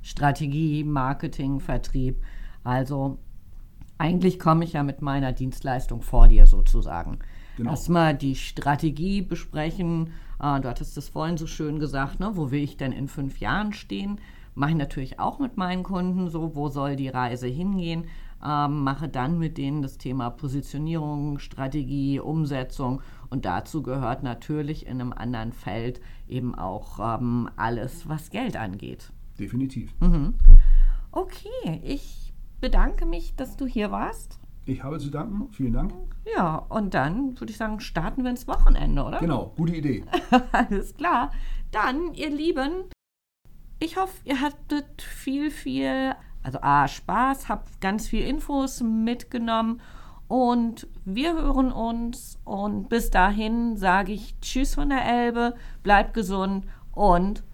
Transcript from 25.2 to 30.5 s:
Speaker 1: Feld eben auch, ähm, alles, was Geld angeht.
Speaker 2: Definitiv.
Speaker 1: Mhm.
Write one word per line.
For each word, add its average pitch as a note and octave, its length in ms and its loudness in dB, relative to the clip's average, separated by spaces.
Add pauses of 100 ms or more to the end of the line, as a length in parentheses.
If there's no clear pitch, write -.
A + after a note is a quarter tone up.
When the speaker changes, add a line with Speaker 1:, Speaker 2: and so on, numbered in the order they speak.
Speaker 1:
Feld - 480 -8 (280)
eben B2 260 -6
auch, G2+ 640 -8
ähm, A#2+ 380 -2
alles, A#2 500 -6
was D#3 240 -8
Geld A3 260 -6
angeht. F#2 560 -12 (260)
Speaker 2:
Definitiv. B2 640 -6
Speaker 1:
Mhm. E3 340 4 (760)